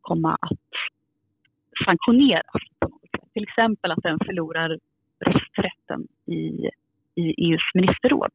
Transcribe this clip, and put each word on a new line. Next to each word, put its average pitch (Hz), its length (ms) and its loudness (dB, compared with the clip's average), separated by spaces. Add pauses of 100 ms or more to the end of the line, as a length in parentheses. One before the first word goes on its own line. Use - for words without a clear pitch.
komma 160 400 -2
att - 320 -8 (1120)
sanktioneras 233 760 4 (160)
på - 100 -2
något - 120 -14
sätt. - 320 -14
Till 214 100 -6
exempel 214 480 0
att 165 120 -4
den 165 160 -2
förlorar 165 600 -4 (420)
rösträtten - 880 -2 (180)
i, 160 440 -4 (440)
i 170 160 -2
E - 40 -2 (180)
U:s 160 100 0 (120)
ministerråd. 190 600 2